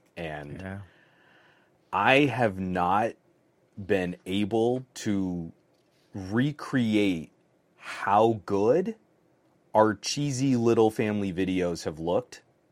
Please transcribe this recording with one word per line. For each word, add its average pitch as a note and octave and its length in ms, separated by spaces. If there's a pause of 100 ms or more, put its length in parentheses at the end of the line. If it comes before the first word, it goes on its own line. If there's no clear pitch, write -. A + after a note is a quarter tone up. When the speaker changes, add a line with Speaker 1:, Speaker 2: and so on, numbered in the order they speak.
(180)
Speaker 1:
And D2 440
Speaker 2:
Yeah. F#2+ 160 (1160)
Speaker 1:
I C3 320
have A#2 340
not F#2 540 (640)
been F#2 480
able A2 580 (120)
to F#2 580 (760)
recreate G#2+ 1040 (460)
how G#2+ 680
good C3 500 (800)
our G#2+ 200
cheesy C3+ 600
little A2+ 360
family G#2 420
videos F2+ 520
have D#2+ 140
looked F2 420 (300)